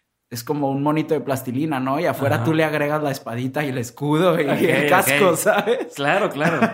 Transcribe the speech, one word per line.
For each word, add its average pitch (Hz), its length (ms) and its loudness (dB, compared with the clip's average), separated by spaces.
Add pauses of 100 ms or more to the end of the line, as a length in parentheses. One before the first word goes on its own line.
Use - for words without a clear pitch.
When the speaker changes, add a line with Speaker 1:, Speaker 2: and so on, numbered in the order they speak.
(300)
Speaker 1:
Es 120 140 -10
como 147 260 -2
un 139 120 -2
monito 156 320 0
de 147 60 0
plastilina, 131 600 -4
¿no? 135 200 -2
Y 170 60 -2
afuera 139 300 0
Speaker 2:
Ajá. - 80 -2
Speaker 1:
tú 160 100 2
le 160 100 2
agregas 151 380 -2
la 143 80 -2
espadita 131 540 -6
y 143 40 -4
el 131 100 -4
escudo 151 640 0
y 151 40 0
Speaker 2:
Ok, - 160 0
Speaker 1:
el 147 280 2
casco, 180 420 4
Speaker 2:
ok. 160 60 2
Speaker 1:
¿sabes? 202 580 0
Speaker 2:
Claro, 170 360 0
claro. 156 300 0 (140)